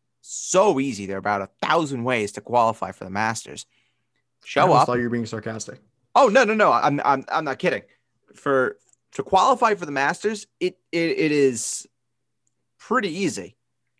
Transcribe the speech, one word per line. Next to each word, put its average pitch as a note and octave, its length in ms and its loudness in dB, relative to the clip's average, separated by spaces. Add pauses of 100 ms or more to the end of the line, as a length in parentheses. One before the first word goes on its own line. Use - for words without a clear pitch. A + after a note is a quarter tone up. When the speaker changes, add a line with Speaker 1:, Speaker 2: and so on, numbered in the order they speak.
(260)
Speaker 1:
So F#3 540 0
easy. A2+ 240 -6
There F#2+ 120 -8
are - 20 -6
about G2+ 240 -2
a F#2+ 80 -10 (100)
thousand C#3 440 -2
ways A#2 280 -2
to - 80 -10
qualify A2+ 520 0
for - 120 -14
the F#2 60 -14
Masters. A2 560 -6 (760)
Show - 200 0
Speaker 2:
I - 20 6
almost D3+ 160 4
Speaker 1:
up. C#3+ 60 4
Speaker 2:
thought A#2+ 100 -2
you A#2+ 60 0
were A#2+ 80 -2
being A#2 160 -4
sarcastic. A2 540 -10 (340)
Speaker 1:
Oh, C4+ 140 6
no, A#3+ 160 6
no, G#3+ 100 0
no. G#3 180 4
I'm, C#3+ 320 2
I'm, C3+ 240 0
I'm D#3 160 -2
not C3+ 140 -6
kidding. C#3 240 -2 (520)
For, C3+ 440 0 (340)
to - 100 -8
qualify A3 520 2
for F3 100 -8
the D3 80 -10
Masters, F3 540 -2 (140)
it, F3+ 180 -4 (140)
it, E3 260 0
it D#3 120 2
is C3+ 560 0 (920)
pretty - 320 -2
easy. D3 460 -6 (440)